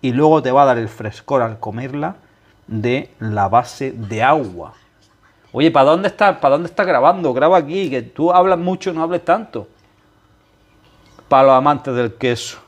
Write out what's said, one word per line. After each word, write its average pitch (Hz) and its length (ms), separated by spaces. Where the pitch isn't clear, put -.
y 131 100
luego 151 320
te 127 80
va 139 100
a 143 40
dar 127 120
el 110 120
frescor 113 520
al 113 180
comerla 135 580
de 120 420
la 104 300
base 123 440
de 110 280
agua. 113 520
Oye, 147 140
¿para 143 220
dónde 185 160
estás? 196 300
¿Para 139 180
dónde 170 120
estás 185 200
grabando? 147 440
Graba 151 260
aquí, 170 300
que 131 140
tú 151 300
hablas 180 260
mucho, 185 340
no 160 120
hables 170 200
tanto. 180 440
Para 135 160
los 135 100
amantes 135 400
del 120 220
queso. - 420